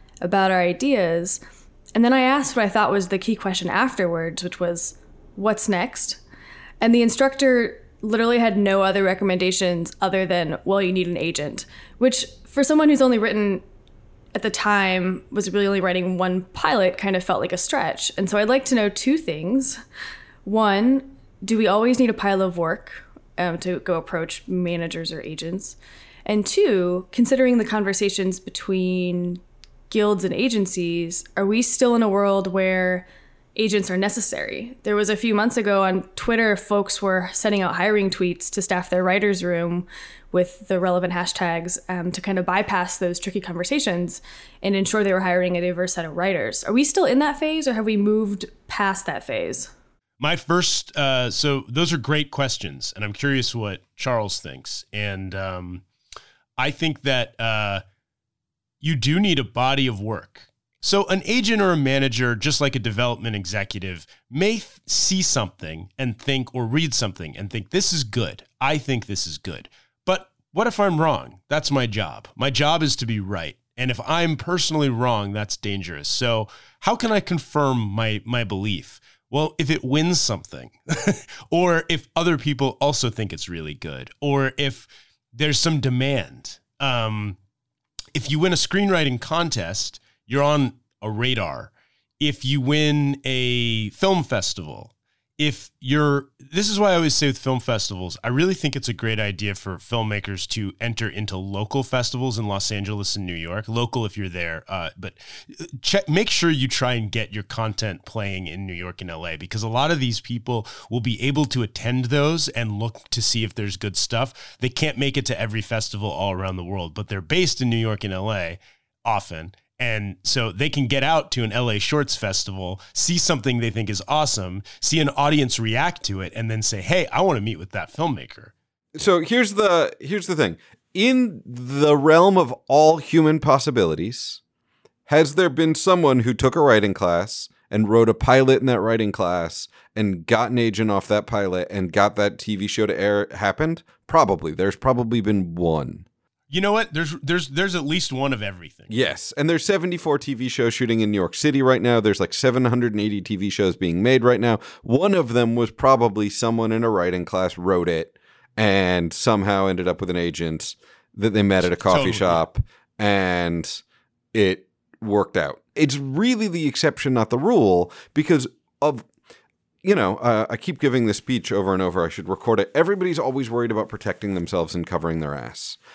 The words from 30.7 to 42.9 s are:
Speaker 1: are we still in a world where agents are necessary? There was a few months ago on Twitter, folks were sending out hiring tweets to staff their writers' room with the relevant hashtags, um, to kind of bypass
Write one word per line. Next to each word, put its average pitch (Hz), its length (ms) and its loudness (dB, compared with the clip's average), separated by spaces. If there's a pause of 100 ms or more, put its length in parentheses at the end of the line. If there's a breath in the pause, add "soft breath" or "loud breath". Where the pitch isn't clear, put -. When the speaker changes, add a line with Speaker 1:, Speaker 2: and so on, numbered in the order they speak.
Speaker 1:
are 196 120 0
we 226 160 2
still 240 320 4
in 233 80 4
a 220 80 2
world 196 360 2
where 185 640 0 (480 soft breath)
agents 208 340 0
are 180 60 -2
necessary? 214 840 -2
There 208 120 -2
was 208 140 2
a 214 80 0
few 220 180 0
months 214 220 2
ago 202 260 2
on 190 200 0 (120)
Twitter, 226 420 2
folks 202 440 0
were 185 320 0
sending 202 300 0
out 165 140 -2
hiring 196 340 2
tweets 180 400 -2
to 202 100 -2
staff 180 300 -2
their 185 120 2
writers' 190 400 2
room 175 440 -2 (440 loud breath)
with 180 380 0
the 190 100 0
relevant 180 360 0
hashtags, 170 640 -2 (100)
um, 180 240 -4
to 180 80 -6
kind 196 180 -2
of 180 60 0
bypass 185 540 0